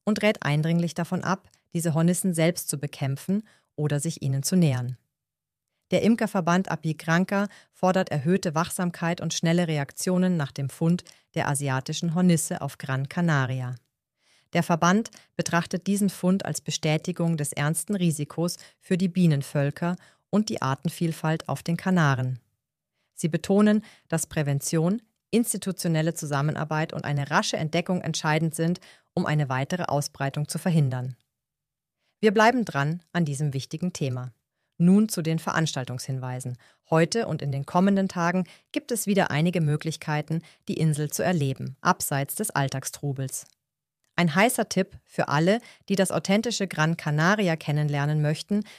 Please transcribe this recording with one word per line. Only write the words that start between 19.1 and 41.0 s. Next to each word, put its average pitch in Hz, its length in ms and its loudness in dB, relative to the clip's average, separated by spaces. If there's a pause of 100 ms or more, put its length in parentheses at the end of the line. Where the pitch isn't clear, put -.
und 214 180 0
die - 120 -6
Artenvielfalt 160 880 -2
auf - 140 -4
den 170 140 -2
Kanaren. 139 640 2 (760)
Sie - 140 -4
betonen, 208 560 4 (240)
dass 160 180 -2
Prävention, 160 760 0 (300)
institutionelle 175 840 0
Zusammenarbeit 151 800 -2
und - 120 -8
eine 143 260 -2
rasche 190 260 0
Entdeckung 170 460 -2
entscheidend 160 540 0
sind, 165 240 -2 (340)
um 180 100 0
eine 151 240 0
weitere 135 360 -2
Ausbreitung 143 640 -4
zu - 100 -8
verhindern. 131 580 0 (1040)
Wir 214 140 4
bleiben 226 300 6
dran 147 380 -2 (100)
an 175 120 2
diesem 143 300 -2
wichtigen 160 380 -4
Thema. 127 400 -4 (460)
Nun 196 300 6
zu 180 140 -4
den 160 160 0
Veranstaltungshinweisen. 127 1200 -4 (320)
Heute 165 360 4
und 156 140 -4
in 143 100 -4
den 139 140 -4
kommenden 190 440 2
Tagen 180 360 0 (280)
gibt - 200 -6
es - 140 -4
wieder 196 240 2
einige 170 320 2
Möglichkeiten, 151 800 -2 (260)
die - 80 -4
Insel 151 340 0